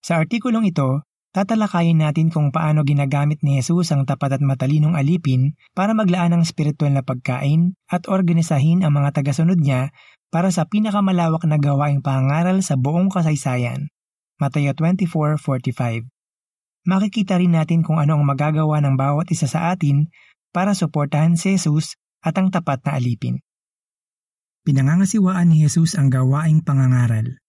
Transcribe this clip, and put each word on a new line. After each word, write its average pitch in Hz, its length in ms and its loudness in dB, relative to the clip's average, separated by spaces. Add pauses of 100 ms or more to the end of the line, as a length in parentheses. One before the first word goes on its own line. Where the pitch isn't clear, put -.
Sa 170 160 0
artikulong 220 480 0
ito, 143 400 0 (240)
tatalakayin 185 720 0
natin 156 240 0
kung 151 240 0
paano 151 320 0
ginagamit 143 640 0
ni 139 160 0
Jesus 170 320 0
ang 139 80 0
tapat 135 320 -2
at 135 80 -2
matalinong 143 560 0
alipin 139 560 0 (160)
para 208 240 -2
maglaan 175 400 0
ng 170 80 4
espiritual 151 480 -2
na 139 80 2
pagkain 139 880 -2
at 175 240 -4
organisahin 170 720 2
ang 156 80 2
mga 143 320 0
tagasunod 160 320 0
niya 139 400 0 (320)
para 180 240 0
sa 170 160 -2
pinakamalawak 190 800 0
na 151 80 2
gawaing 143 480 0
pangangaral 147 560 0
sa 190 160 -2
buong 151 320 0
kasaysayan. 143 800 -2 (480)
Mateo 143 400 -2
twenty-four 160 640 -2
forty-five. 123 640 -4 (800)
Makikita 190 560 0
rin 175 160 2
natin 160 320 0
kung 160 160 0
ano 151 160 2
ang 143 80 2
magagawa 151 560 0
ng 135 160 0
bawat 143 320 -2
isa 151 160 -2
sa 160 240 -2
atin 151 400 0 (400)
para 196 240 0
suportahan 156 640 0
si 190 160 0
Jesus 156 400 -2 (240)
at 160 160 -4
ang 190 160 0
tapat 156 320 -4
na 143 160 -2
alipin. 123 400 -4 (1300)
Pinangangasiwaan 175 800 2
ni 156 160 4
Jesus 160 320 0
ang 139 160 2
gawaing 143 480 2
pangangaral. 127 880 0